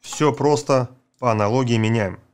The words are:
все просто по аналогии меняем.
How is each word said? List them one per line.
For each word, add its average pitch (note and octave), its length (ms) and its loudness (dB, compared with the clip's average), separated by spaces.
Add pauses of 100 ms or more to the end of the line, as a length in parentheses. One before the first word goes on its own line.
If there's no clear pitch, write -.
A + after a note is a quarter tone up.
все D3+ 320 -2
просто C#3 560 0 (300)
по B2 120 -2
аналогии A#2 460 0
меняем. A2 440 0 (140)